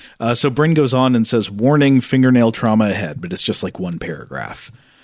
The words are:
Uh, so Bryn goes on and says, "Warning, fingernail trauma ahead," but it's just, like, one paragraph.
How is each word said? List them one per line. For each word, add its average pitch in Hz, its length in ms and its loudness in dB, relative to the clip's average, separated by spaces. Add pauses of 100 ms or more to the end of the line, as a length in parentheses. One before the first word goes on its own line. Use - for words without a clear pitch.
(200)
Uh, 117 140 -2
so 139 160 -2
Bryn 151 240 0
goes 135 220 2
on 127 200 2
and 113 120 2
says, 110 240 0
"Warning, 135 500 4
fingernail 127 500 4
trauma 110 380 2
ahead," 90 320 -6
but 87 100 -10
it's 90 120 -6
just, - 180 -4
like, 92 180 -8
one 87 200 -6
paragraph. - 720 -12 (320)